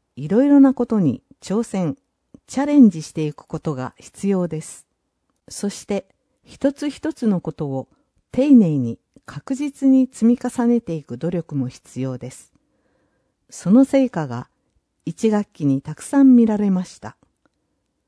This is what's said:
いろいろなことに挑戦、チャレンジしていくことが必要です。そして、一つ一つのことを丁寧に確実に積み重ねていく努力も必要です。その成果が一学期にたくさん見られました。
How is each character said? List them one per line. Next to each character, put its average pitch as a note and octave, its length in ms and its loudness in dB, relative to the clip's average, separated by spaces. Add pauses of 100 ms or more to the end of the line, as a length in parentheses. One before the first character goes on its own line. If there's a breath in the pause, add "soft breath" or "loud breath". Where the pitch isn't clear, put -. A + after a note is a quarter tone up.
(160)
い C#3+ 120 -10
ろ G#3 160 2
い C#4+ 60 2
ろ C#4+ 100 6
な C4+ 140 6
こ B3 120 -4
と A3 140 -2
に C#3+ 220 0 (200)
挑 A3 220 -4
戦、 F#3+ 340 -6 (500)
チ - 140 -6
ャ C#4+ 40 -2
レ D4 140 4
ン A3+ 100 8
ジ E3 140 -4
し - 100 -20
て D#3 120 -4
い D3 80 -6
く - 120 -20
こ D#3+ 140 -10
と D#3 160 -6
が B2+ 220 -10
必 - 300 -10
要 F#3 200 0
で D#3+ 140 -10
す。 - 260 -20 (600)
そ - 220 -10
し - 160 -12
て、 G3+ 220 -8 (360)
一 - 300 -4
つ D4 160 -8
一 D#4 240 -8
つ - 140 -6
の F#3 140 0
こ D#3 100 -10
と D3+ 160 -8
を C3+ 200 -8 (440)
丁 C#4 180 0
寧 F#3 300 4
に A#2 200 -6 (260)
確 - 280 -12
実 C4+ 340 -4
に C4 240 4
積 - 140 -2
み A#3+ 160 2
重 B3 240 -4
ね A#3+ 160 2
て E3 140 -8
い D3+ 80 -10
く A#2+ 160 -12
努 E3 100 -6
力 E3+ 260 -6
も C3 120 -2
必 - 340 -14
要 C3 160 -6
で B2+ 140 -16
す。 - 220 -20 (1000)
そ - 180 -8
の B3+ 160 6
成 C4+ 240 0
果 D#3+ 160 -6
が B2 240 -10 (600)
一 A3 220 -2
学 G#3 200 -2
期 - 140 -6
に C#3 160 0
た D3+ 140 -14
く - 80 -18
さ C#4 180 0
ん C4 140 8
見 A#3 100 6
ら G#3+ 120 0
れ G3+ 120 0
ま F#3 160 -2
し - 140 -20
た。 - 180 -18 (920)